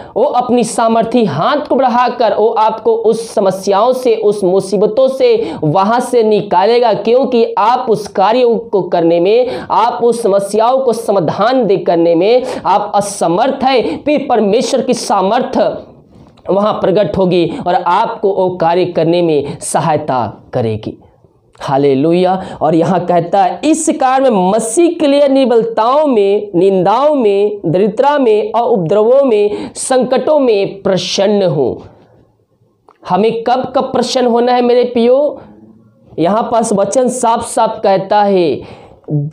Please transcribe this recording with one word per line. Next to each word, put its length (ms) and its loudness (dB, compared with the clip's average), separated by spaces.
वो 80 2
अपनी 400 0
सामर्थी 640 0
हाथ 320 -2
को 180 -4
बढ़ाकर 600 0
वो 120 2
आपको 460 0
उस 420 -2
समस्याओं 580 0
से, 220 0
उस 280 0
मुसीबतों 640 0
से, 460 0
वहाँ 360 0
से 240 0
निकालेगा, 680 2
क्योंकि 640 0
आप 320 0
उस 180 -2
कार्य 380 2
को 360 0
करने 380 0
में, 280 2
आप 320 0
उस 200 0
समस्याओं 560 0
को 140 0
समाधान 720 0
दे 120 2
करने 380 2
में 280 2
आप 300 0
असमर्थ 680 -2
हैं। 400 0
फिर 260 0
परमेश्वर 520 0
की 120 -2
सामर्थ 640 -2
वहाँ 240 0
प्रकट 440 0
होगी 340 0
और 80 0
आपको 580 -2
वो 160 -2
कार्य 360 0
करने 360 0
में 380 -2
सहायता 840 -4
करेगी। 440 -6
हालेलुया। 800 0
और 140 0
यहाँ 300 0
कहता 380 0
है, 200 -2
"इस 260 0
कारण 400 0
मैं 220 2
मसीह 380 0
के 80 2
लिए 200 4
निर्बलताओं 800 2
में, 480 0
निंदाओं 600 2
में, 500 0
दरिद्रता 520 0
में 340 0
और 180 -2
उपद्रवों 560 2
में, 500 -2
संकटों 640 0
में 420 0
प्रसन्न 600 0
हूँ।" 380 -2
हमें 340 0
कब 320 -2
कब 80 0
प्रसन्न 440 -2
होना 260 2
है 80 2
मेरे 220 2
प्रियो? 580 0
यहाँ 320 0
पास 220 0
वचन 340 0
साफ 420 -2
साफ 340 -2
कहता 400 2
है, 380 0